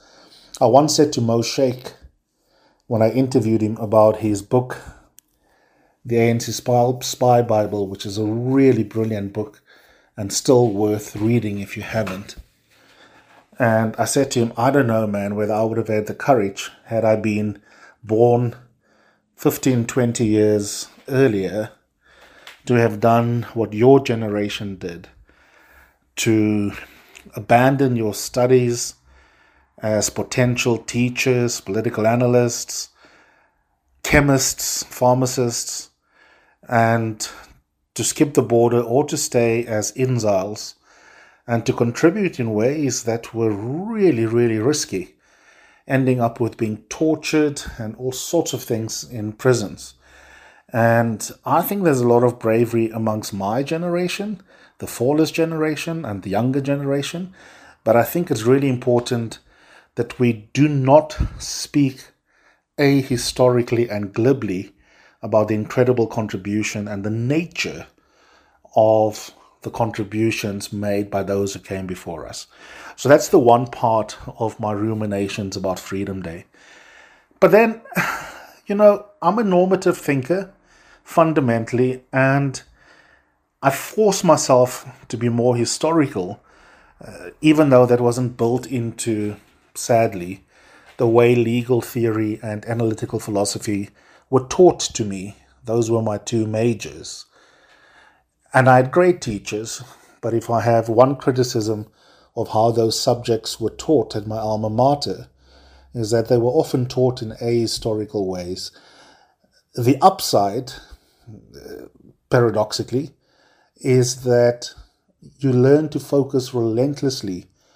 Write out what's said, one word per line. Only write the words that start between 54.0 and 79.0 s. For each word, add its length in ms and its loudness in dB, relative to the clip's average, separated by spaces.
the 80 -12
Fallers 460 0
generation 720 -2
and 180 -8
the 80 -8
younger 300 0
generation, 760 -4
but 140 4
I 80 6
think 260 -2
it's 140 -4
really 240 4
important 720 -2
that 220 -6
we 360 0
do 140 4
not 500 4
speak 720 -4
ahistorically 1120 2
and 240 -6
glibly 580 0
about 280 2
the 60 0
incredible 520 0
contribution 840 -6
and 160 -8
the 60 -4
nature 760 -4
of 580 2
the 100 -10
contributions 1040 -4
made 380 -4
by 120 -4
those 300 -2
who 80 -12
came 260 -10
before 400 -12
us. 200 -16
So 140 -2
that's 180 6
the 100 4
one 280 4
part 500 -4
of 200 -6
my 140 -4
ruminations 840 -4
about 220 -6
Freedom 440 -8
Day. 240 -12
But 120 4
then, 320 4
<sighs> 420 -20
you 80 -4
know, 300 4